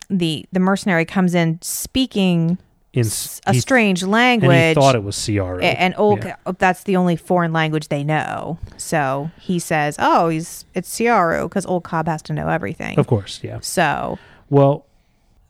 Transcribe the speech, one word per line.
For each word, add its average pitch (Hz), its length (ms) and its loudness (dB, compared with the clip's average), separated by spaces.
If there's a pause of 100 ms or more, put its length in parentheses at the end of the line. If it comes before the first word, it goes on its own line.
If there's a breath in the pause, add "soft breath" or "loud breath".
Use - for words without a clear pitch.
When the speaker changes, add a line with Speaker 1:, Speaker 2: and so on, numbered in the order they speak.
Speaker 1:
the, 165 440 -2
the 185 80 0
mercenary 185 420 2
comes 180 320 0
in 165 260 0
speaking 185 960 0 (360)
Speaker 2:
In 123 140 0
Speaker 1:
s-, - 320 -8
Speaker 2:
s-, - 80 -20
Speaker 1:
a - 60 2
Speaker 2:
he 127 60 4
Speaker 1:
strange 208 440 2
Speaker 2:
and 190 80 -4
he - 20 2
Speaker 1:
language. 190 640 4
Speaker 2:
thought 135 200 6
it 104 80 -2
was 101 140 -6
Siaro. 95 440 -2
Speaker 1:
A-, 156 200 0
and 185 160 0
old 208 260 2
Speaker 2:
Yeah. 180 120 -8 (100)
Speaker 1:
Co-, 185 80 -6
that's 185 300 0
the 190 120 0
only 180 220 2
foreign 170 340 0
language 156 380 -2
they 143 140 -4
know. 147 560 -4 (180)
So 143 540 -2 (100)
he 180 160 -2
says, 151 400 -2
"Oh, 247 320 2
he's, 160 340 -6 (120)
it's 185 200 -6
Siaro," 170 540 0
'cause 190 160 -4
old 175 180 -2
Cobb 160 240 -4
has 156 140 -4
to - 120 -8
know 151 160 -4
everything. - 500 -4
Speaker 2:
Of - 80 2
course, - 360 -4
yeah. 110 180 -12
Speaker 1:
So. 143 580 -2 (320 loud breath)
Speaker 2:
Well, 139 340 4 (640)